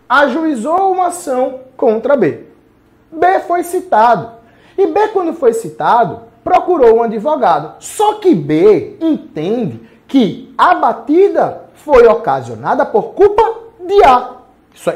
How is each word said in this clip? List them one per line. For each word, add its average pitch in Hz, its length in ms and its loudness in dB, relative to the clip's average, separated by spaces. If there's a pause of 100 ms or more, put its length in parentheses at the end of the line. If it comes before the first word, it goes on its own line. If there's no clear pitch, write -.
ajuizou 302 840 0
uma 359 160 -2
ação 262 540 -6 (160)
contra 233 400 0
B. 147 300 -2 (640)
B 349 320 0
foi 349 220 -4
citado. 226 680 0 (460)
E 381 100 2
B, 403 220 0
quando 359 240 -4
foi 233 200 0
citado, 170 720 -2 (200)
procurou 330 540 4
um 233 60 0
advogado. 214 760 -2
Só - 360 -2
que 339 200 2
B 156 640 2
entende 208 840 -4 (240)
que - 520 0
a 339 180 4
batida 302 1000 0
foi 254 300 4
ocasionada 135 800 -2
por - 280 -4
culpa 415 480 2 (180)
de 381 240 2
A. 247 340 2 (360)
Isso, - 220 -8